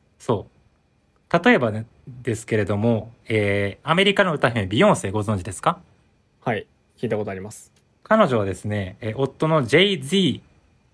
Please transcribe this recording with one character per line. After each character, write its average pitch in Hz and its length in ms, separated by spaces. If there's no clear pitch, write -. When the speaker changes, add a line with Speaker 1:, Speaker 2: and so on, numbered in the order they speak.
Speaker 1:
そ - 300
う。 175 100
例 247 100
え 190 60
ば 117 120
ね、 110 160
で 120 280
す - 100
け 113 120
れ 104 80
ど 104 120
も、 110 340
え 101 560
ー、 143 60
ア 160 60
メ 196 100
リ 202 80
カ 202 100
の 180 100
歌 135 160
姫、 110 180
ビ 107 120
ヨ 202 120
ン 139 40
セ 98 160
ご 107 120
存 104 140
知 87 60
で 101 80
す - 100
か？ 175 200
Speaker 2:
は 117 100
い。 95 120
聞 123 100
い - 20
た 110 80
こ 104 80
と 101 60
あ - 20
り 95 80
ま 104 100
す。 - 220
Speaker 1:
彼 214 240
女 123 120
は 101 60
で 95 80
す - 120
ね、 101 360
え 110 80
ー、 110 80
夫 135 300
の 156 160
ジ 117 140
ェ 185 60
イ・ 196 180
ゼ 143 160
ー 175 240